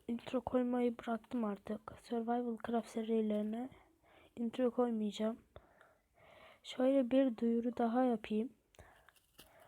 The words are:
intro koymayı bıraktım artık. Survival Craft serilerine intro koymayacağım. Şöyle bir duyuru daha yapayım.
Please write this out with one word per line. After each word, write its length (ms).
intro 320
koymayı 580
bıraktım 460
artık. 480
Survival 540
Craft 220
serilerine 800
intro 340
koymayacağım. 680
Şöyle 480
bir 260
duyuru 400
daha 260
yapayım. 500